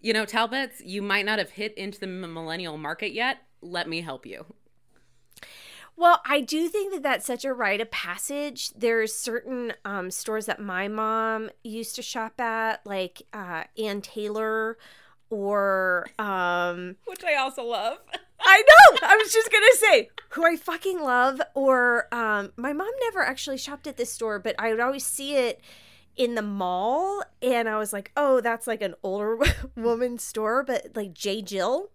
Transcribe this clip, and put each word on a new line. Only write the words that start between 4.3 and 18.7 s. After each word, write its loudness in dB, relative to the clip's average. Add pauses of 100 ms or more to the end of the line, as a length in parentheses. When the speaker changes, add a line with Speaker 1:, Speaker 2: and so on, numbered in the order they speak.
Speaker 2:
Well, 6
I 0
do -2
think -4
that -8
that's -2
such -8
a -4
rite -2
of -6
passage. -8
There's -2
certain, -8 (140)
um, -6
stores -6
that -6
my -6
mom -4 (140)
used -10
to -10
shop -10
at, -4
like, -8 (100)
uh, -8 (180)
Ann -6
Taylor -6 (540)
or, 0 (140)
um, -2 (100)
Speaker 1:
Which -14
I 0
also -4
love. -4 (240)
<laughs> -20
Speaker 2:
I 8
know! 12 (100)